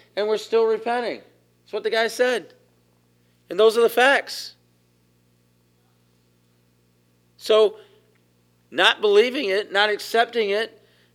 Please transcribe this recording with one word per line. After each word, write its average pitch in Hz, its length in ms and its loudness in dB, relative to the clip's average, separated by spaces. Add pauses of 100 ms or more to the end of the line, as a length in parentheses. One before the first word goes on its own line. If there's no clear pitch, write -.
(160)
and 208 120 -2
we're 214 100 0
still 226 280 -2
repenting." 220 560 -4 (420)
That's - 100 -16
what 208 100 -8
the 220 60 -6
guy 226 180 -2
said. 233 460 -4 (960)
And 175 100 -2
those 220 180 4
are 233 40 2
the 226 80 4
facts. - 640 0 (2750)
So, 214 400 2 (920)
not 185 280 0
believing 220 500 2
it, 202 220 -4
not 202 180 0
accepting 226 600 -2
it, 214 320 -6 (340)